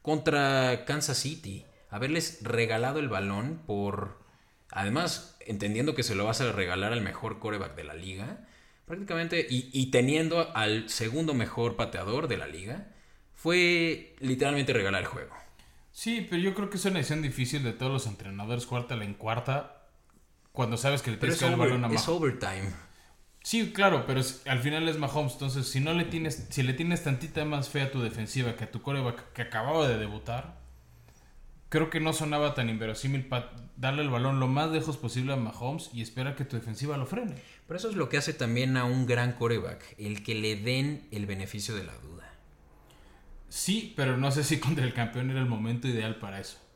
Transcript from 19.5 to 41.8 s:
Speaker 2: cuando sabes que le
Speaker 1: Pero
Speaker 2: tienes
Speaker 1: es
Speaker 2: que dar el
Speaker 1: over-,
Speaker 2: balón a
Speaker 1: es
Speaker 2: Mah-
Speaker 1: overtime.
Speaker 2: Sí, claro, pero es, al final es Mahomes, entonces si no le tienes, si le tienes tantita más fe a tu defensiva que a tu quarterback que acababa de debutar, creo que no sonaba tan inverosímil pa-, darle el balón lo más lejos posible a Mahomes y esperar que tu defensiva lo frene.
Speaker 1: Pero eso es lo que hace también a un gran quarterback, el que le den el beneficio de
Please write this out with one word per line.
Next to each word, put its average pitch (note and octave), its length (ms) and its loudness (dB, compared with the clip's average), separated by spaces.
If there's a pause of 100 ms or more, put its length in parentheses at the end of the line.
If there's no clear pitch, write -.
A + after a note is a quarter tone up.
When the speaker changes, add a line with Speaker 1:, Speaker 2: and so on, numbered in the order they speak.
Speaker 2:
cuando A#2 240 0
sabes C3+ 240 2
que A#2+ 100 -2
le G#2+ 60 -2
Speaker 1:
Pero - 160 2
Speaker 2:
tienes - 20 4
Speaker 1:
es - 40 -2
Speaker 2:
que F3 60 2
dar - 100 4
el E3 40 4
Speaker 1:
over-, C#3+ 120 6 (100)
Speaker 2:
balón A#2 100 2
a - 40 4
Speaker 1:
es A#2+ 120 0
Speaker 2:
Mah- E3 60 4
Speaker 1:
overtime. G2 580 0 (760)
Speaker 2:
Sí, A3+ 240 2
claro, F#3 340 6
pero C3+ 140 2
es, - 260 -2
al B2+ 140 2
final D#3 300 2
es D#3 80 0
Mahomes, C#3+ 340 0
entonces C3+ 380 -2
si C3 100 0
no D#3 140 2
le E3+ 100 4
tienes, D#3+ 460 -2
si C3+ 140 0
le C3 100 2
tienes E3+ 320 0
tantita D3+ 400 0
más C#3+ 240 -2
fe C#3+ 120 0
a C3+ 80 0
tu C3+ 120 -2
defensiva A2+ 560 -2
que A2 80 -4
a - 60 -14
tu A2 100 -8
quarterback C3 500 -2
que B2 100 -8
acababa C#3 460 2
de A2+ 100 4
debutar, A#2 640 -6 (1080)
creo D#3 200 2
que D#3+ 120 -2
no D#3+ 100 2
sonaba D3 440 0
tan A#2 140 0
inverosímil A2+ 560 -2
pa-, A#2+ 280 -4 (240)
darle C3+ 240 0
el D3 80 0
balón C3 320 2
lo B2+ 80 4
más D3 220 4
lejos D#3 260 0
posible B2+ 340 -2
a C3+ 60 0
Mahomes B2 560 -4
y A#2 80 -6
esperar B2+ 340 -4
que C3+ 80 -4
tu B2 140 -4
defensiva B2+ 400 -4
lo B2+ 80 -2
frene. G3+ 300 -4 (320)
Speaker 1:
Pero E3 100 -6
eso A3+ 120 -4
es G3+ 60 -4
lo D3 140 0
que D3 80 2
hace D3 160 0
también C3 420 2
a B2+ 80 4
un B2 220 4
gran B2 260 4
quarterback, A2 640 0
el G#2 260 -6
que A2+ 120 -2
le G#2+ 220 0
den C3 540 0
el G#2 140 -2
beneficio G2 480 -4
de F#2+ 120 -4